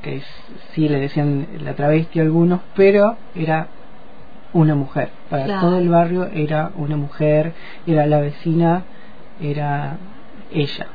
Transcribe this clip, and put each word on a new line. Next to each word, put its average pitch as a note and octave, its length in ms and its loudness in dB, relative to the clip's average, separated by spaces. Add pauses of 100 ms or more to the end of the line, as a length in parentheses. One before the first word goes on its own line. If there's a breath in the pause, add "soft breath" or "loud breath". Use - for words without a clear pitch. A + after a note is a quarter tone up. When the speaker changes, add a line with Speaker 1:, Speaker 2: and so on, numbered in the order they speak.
Speaker 1:
que C#3+ 160 -6
s-, C#3 80 -8 (480)
sí D#3 140 2
le C#3+ 120 2
decían C#3+ 480 0 (140)
la C#3 120 -8
travesti D3+ 460 2
a D#3+ 40 4
algunos, E3+ 360 4 (160)
pero G3+ 420 6 (180)
era D#3+ 320 -2 (840)
una D#3 220 6
mujer. C#3 340 -2 (200)
Para C3+ 160 -2
Speaker 2:
Claro. F#3+ 160 -2
Speaker 1:
todo F3 180 4
el F3 100 2
barrio E3+ 440 4
era D3+ 420 -2
una D3+ 200 -4
mujer, D3+ 580 2 (320 loud breath)
era D3+ 200 4
la D3+ 160 4
vecina, E3 640 2 (580 loud breath)
era C#3+ 560 -4 (560)
ella. - 420 -2